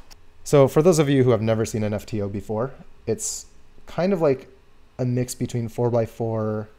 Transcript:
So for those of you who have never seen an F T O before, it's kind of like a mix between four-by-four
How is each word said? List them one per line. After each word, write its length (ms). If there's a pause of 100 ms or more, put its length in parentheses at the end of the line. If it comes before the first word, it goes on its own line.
(460)
So 240
for 120
those 160
of 120
you 160
who 60
have 100
never 240
seen 180
an 100
F 120
T 160
O 80
before, 420 (340)
it's 420 (380)
kind 280
of 80
like 260 (500)
a 60
mix 320
between 320
four-by-four 1120